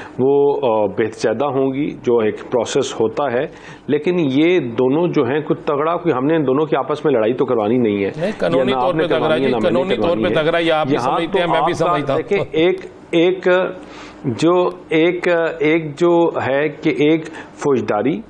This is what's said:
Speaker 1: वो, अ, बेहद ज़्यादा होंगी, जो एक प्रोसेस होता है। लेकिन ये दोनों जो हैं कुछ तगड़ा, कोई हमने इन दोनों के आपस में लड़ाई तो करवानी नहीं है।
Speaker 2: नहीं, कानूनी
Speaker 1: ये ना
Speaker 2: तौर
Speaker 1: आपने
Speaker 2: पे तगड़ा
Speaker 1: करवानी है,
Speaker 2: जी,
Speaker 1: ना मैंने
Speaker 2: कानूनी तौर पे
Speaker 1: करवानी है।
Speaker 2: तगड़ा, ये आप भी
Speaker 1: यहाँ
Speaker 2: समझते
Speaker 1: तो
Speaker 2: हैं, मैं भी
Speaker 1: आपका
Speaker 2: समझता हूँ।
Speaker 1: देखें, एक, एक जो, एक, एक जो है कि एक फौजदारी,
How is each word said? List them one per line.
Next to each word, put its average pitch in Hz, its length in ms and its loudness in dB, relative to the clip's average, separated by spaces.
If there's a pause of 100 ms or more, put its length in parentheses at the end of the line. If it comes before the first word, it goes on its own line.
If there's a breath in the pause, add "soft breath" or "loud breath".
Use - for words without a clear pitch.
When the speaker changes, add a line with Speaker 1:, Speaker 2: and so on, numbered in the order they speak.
(200 loud breath)
Speaker 1:
वो, 143 340 4
अ, 110 420 0
बेहद 110 160 0
ज़्यादा 117 340 -2
होंगी, 135 440 -2
जो 117 380 2
एक 104 60 -2
प्रोसेस - 680 -2
होता 120 400 0
है। 156 100 -6 (400 loud breath)
लेकिन 151 280 0
ये 160 420 2
दोनों 131 480 0
जो 151 160 2
हैं 139 180 -2
कुछ 151 160 -4
तगड़ा, 156 380 -2
कोई 165 160 -2
हमने 135 240 0
इन 156 60 2
दोनों 135 240 2
के 151 100 -2
आपस 139 300 -2
में 151 60 2
लड़ाई 113 200 2
तो 127 120 0
करवानी 117 340 0
नहीं 104 260 0
है। 95 160 -4
Speaker 2:
नहीं, 190 120 -4
कानूनी - 260 0
Speaker 1:
ये - 160 0
ना - 60 -2
Speaker 2:
तौर - 80 2
Speaker 1:
आपने 160 140 0
Speaker 2:
पे 180 40 0
तगड़ा 151 120 0
Speaker 1:
करवानी 156 220 0
है, 135 60 0
Speaker 2:
जी, 131 60 2
Speaker 1:
ना 123 60 0
मैंने - 200 0
Speaker 2:
कानूनी - 180 0
तौर 214 120 0
पे 175 60 2
Speaker 1:
करवानी - 200 0
है। 160 80 2
Speaker 2:
तगड़ा, 165 160 0
ये 165 120 0
आप 156 160 2
भी 135 80 0
Speaker 1:
यहाँ 123 100 -2
Speaker 2:
समझते 165 220 -2
Speaker 1:
तो 185 120 -2
Speaker 2:
हैं, 175 80 0
मैं 165 200 0
भी 175 60 0
Speaker 1:
आपका - 0 -
Speaker 2:
समझता 160 420 -2
हूँ। 156 80 -2
Speaker 1:
देखें, 160 380 -2
एक, 185 200 2 (340)
एक 185 260 2 (840 loud breath)
जो, 165 420 2 (240)
एक, 175 360 2 (340)
एक 156 320 0
जो 170 460 2
है 139 280 0
कि 151 220 -4 (240)
एक 156 100 -2 (400 loud breath)
फौजदारी, 127 640 0